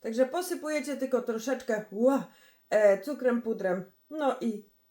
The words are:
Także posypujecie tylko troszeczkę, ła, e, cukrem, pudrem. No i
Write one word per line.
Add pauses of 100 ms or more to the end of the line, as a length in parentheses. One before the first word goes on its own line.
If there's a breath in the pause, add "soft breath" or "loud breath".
Także
posypujecie
tylko
troszeczkę,
ła, (420 loud breath)
e,
cukrem,
pudrem. (180)
No
i (220)